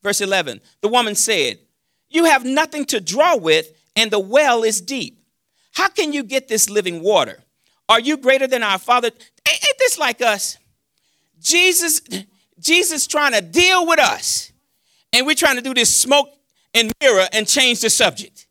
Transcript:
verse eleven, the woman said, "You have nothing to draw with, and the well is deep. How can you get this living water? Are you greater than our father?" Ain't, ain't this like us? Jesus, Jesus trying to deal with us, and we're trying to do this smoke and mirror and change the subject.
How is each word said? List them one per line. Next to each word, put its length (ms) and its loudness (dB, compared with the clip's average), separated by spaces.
verse 180 -2
eleven, 400 -2
the 80 -2
woman 260 0
said, 460 -2
"You 160 0
have 200 2
nothing 420 -2
to 140 -4
draw 360 0
with, 360 0
and 160 0
the 80 0
well 460 2
is 160 -2
deep. 420 -12
How 160 -2
can 240 -2
you 120 -4
get 240 -4
this 200 0
living 340 -4
water? 420 0
Are 120 4
you 160 -2
greater 320 0
than 160 -2
our 140 -2
father?" 300 0
Ain't, 80 -10
ain't 300 -2
this 180 0
like 240 -4
us? 360 -2
Jesus, 600 0
Jesus 480 0
trying 260 0
to 100 0
deal 440 2
with 140 2
us, 500 -2
and 120 2
we're 120 -2
trying 180 2
to 80 -6
do 100 -6
this 220 0
smoke 420 0
and 160 2
mirror 320 4
and 140 -2
change 340 0
the 100 0
subject. 600 -4